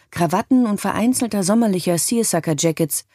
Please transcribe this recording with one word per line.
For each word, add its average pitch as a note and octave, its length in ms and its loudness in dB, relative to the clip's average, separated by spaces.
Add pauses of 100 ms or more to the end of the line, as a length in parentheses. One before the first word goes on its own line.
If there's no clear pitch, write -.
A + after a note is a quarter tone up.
Krawatten G3 560 0
und G#3 140 -2
vereinzelter G#3+ 640 -2
sommerlicher F#3 540 2
Seersucker-Jackets E3 1160 0